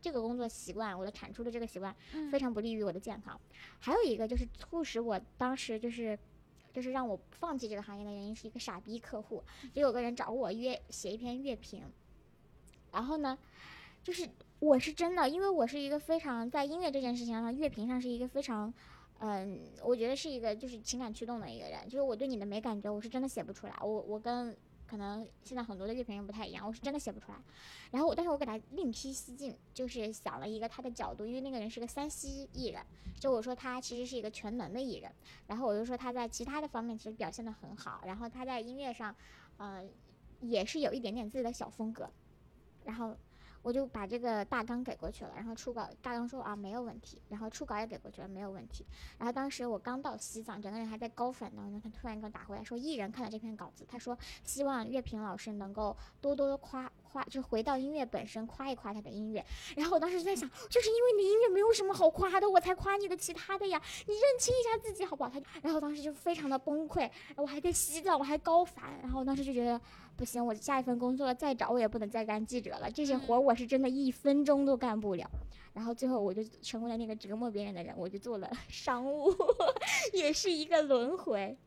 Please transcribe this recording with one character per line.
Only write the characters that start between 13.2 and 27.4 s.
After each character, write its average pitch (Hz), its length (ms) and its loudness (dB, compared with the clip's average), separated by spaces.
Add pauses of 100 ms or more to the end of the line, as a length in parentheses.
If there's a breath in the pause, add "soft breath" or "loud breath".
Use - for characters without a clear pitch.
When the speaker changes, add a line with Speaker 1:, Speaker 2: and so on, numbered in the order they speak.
Speaker 1:
就 359 100 -4
是 349 160 -4 (300)
我 302 180 8
是 277 160 0
真 349 220 0
的， 311 140 4
因 330 120 0
为 392 80 2
我 330 160 4
是 262 140 -4
一 285 100 -4
个 294 80 0
非 320 220 0
常 247 320 -2
在 285 140 0
音 311 160 -4
乐 339 100 0
这 269 100 0
件 247 160 -2
事 240 80 -6
情 233 160 -2
上， 233 160 -2
乐 294 120 0
评 220 180 -4
上 254 140 0
是 247 80 -4
一 240 100 -2
个 254 80 -2
非 277 160 -2
常， 220 300 -4 (480 loud breath)
嗯， 196 400 -4 (240)
我 240 100 6
觉 226 140 2
得 269 80 2
是 311 120 -4
一 262 120 -4
个 220 140 0
就 240 120 -8
是 240 140 -10
情 240 180 -4
感 240 140 -4
驱 233 120 -6
动 233 140 -4
的 185 100 -8
一 117 120 -10
个 80 80 -10
人， - 160 -10
就 208 60 -14
是 262 100 -2
我 262 160 2
对 254 100 -2
你 254 120 -2
的 196 60 -6
没 208 160 -2
感 214 200 -2
觉， 208 120 -2
我 208 80 -2
是 226 80 -10
真 254 140 -2
的 269 60 -2
写 208 140 -4
不 - 100 -8
出 - 140 -12
来。 202 140 -10
我， - 60 -4
我 214 320 -2
跟 240 380 -4 (280)
可 - 120 -10
能 208 300 -6 (160)
现 254 140 -10
在 247 60 -4
很 220 160 -8
多 196 80 -6
的 226 80 -4
乐 254 80 -4
评 220 140 -6
人 202 100 -8
不 202 60 -10
太 214 120 -6
一 - 80 -10
样， 202 140 -10
我 220 60 -6
是 226 80 -12
真 277 120 -4
的 294 60 -2
写 233 120 -6
不 208 100 -10
出 - 100 -18
来。 202 80 -14 (540 loud breath)